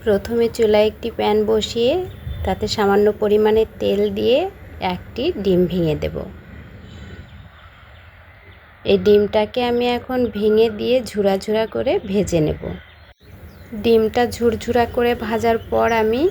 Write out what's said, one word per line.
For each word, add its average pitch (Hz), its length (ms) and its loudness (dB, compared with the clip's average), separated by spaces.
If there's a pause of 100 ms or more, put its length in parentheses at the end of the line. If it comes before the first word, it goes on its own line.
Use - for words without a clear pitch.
প্রথমে 233 480 0
চুলায় 214 380 4
একটি 220 240 -4
প্যান 214 340 0
বসিয়ে 220 480 0 (500)
তাতে 190 260 -2
সামান্য 202 440 2
পরিমাণে 214 500 2 (160)
তেল 202 220 0 (140)
দিয়ে 220 240 2 (480)
একটি 185 380 -6 (120)
ডিম 190 300 2
ভেঙে 165 300 0
দেব। - 200 -6 (2750)
এই 196 140 2
ডিমটাকে 208 680 2
আমি 240 240 0
এখন 240 300 -4 (160)
ভেঙে 214 360 2
দিয়ে 226 340 -2
ঝুরা 196 320 0
ঝুরা 214 300 -2
করে 226 260 -2 (120)
ভেজে 190 360 0
নেব। 151 220 -2 (1160)
ডিমটা 220 460 4
ঝুরঝুরা 233 600 0
করে 240 340 0
ভাজার 226 360 0 (120)
পর 226 240 2
আমি 226 380 2